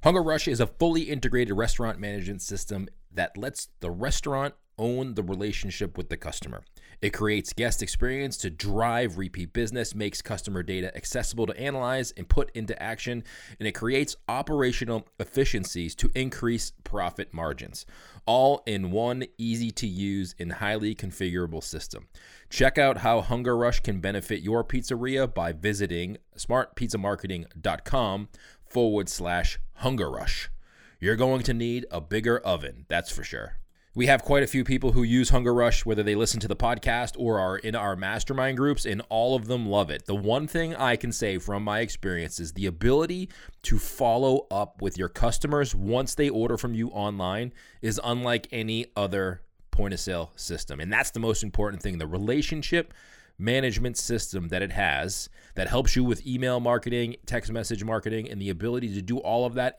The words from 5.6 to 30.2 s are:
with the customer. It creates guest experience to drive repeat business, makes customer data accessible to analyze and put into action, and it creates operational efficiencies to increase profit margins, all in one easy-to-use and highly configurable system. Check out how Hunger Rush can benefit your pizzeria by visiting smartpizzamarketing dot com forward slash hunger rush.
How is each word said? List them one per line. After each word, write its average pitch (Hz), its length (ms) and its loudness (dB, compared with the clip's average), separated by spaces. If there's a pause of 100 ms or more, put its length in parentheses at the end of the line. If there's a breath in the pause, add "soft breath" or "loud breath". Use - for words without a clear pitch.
with 78 100 -4
the 78 80 -6
customer. - 480 -10 (380 soft breath)
It 101 80 2
creates 107 420 -2
guest 120 300 0
experience 127 560 0
to 98 100 -4
drive 104 720 0
repeat 87 340 -6
business, 117 420 -2
makes 104 280 -4
customer 98 400 -4
data 92 340 -4
accessible 113 500 -4
to 107 140 -4
analyze 131 520 -2
and - 140 -12
put - 280 4
into - 280 -6
action, 117 400 -6 (360 loud breath)
and 107 100 -2
it - 40 -2
creates 135 440 0 (100)
operational 123 800 0 (120)
efficiencies 92 800 0
to 123 180 6
increase 127 580 -2 (100)
profit 95 520 -4
margins, 76 500 -6 (400 loud breath)
all 131 400 6
in 95 260 -2
one 120 340 0 (120)
easy-to-use 101 1000 -4
and 87 120 -6
highly 107 440 -2
configurable 87 680 -4
system. - 460 -12 (400 loud breath)
Check 131 300 4
out 135 200 6
how 117 220 4
Hunger 123 380 2
Rush 120 220 4
can 95 200 0
benefit 98 400 -2
your 113 240 2
pizzeria 127 680 0
by 85 200 0
visiting 92 640 -2 (220)
smartpizzamarketing 101 1200 -2
dot 85 240 -2
com 104 460 0 (340 loud breath)
forward 107 460 2
slash 87 500 0 (140)
hunger 117 360 -2
rush. - 380 -2 (500 soft breath)